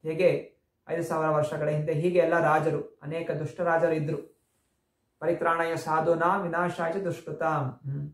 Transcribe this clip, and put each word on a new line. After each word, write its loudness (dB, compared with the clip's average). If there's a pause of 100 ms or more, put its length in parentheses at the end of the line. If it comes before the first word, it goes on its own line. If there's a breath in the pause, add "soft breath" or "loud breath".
ಹೇಗೆ 0 (320)
ಐದು -4
ಸಾವಿರ -2
ವರ್ಷಗಳ 0
ಹಿಂದೆ -2
ಹೀಗೆ 2
ಎಲ್ಲ 4
ರಾಜರು, 0
ಅನೇಕ -6
ದುಷ್ಟ -6
ರಾಜರು 4
ಇದ್ರು. -2 (1040)
"ಪರಿತ್ರಾಣಾಯ 0
ಸಾಧೂನಾಂ 2
ವಿನಾಶಾಯ -2
ಚ -6
ದುಷ್ಕೃತಾಂ." -4
ಹ್ಮ್. -8